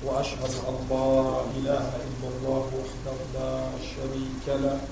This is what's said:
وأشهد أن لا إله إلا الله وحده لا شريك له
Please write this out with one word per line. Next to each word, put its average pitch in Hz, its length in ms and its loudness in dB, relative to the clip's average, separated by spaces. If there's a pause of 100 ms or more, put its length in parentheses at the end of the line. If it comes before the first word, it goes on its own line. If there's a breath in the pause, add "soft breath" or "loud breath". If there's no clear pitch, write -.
وأشهد 131 500 0 (120)
أن 127 100 0 (140)
لا 131 560 6 (120)
إله 135 300 2 (220)
إلا 127 240 -4
الله 131 320 0 (160)
وحده 131 360 -6 (200)
لا 131 320 -2 (240)
شريك 135 520 -4 (200)
له 139 140 2 (120)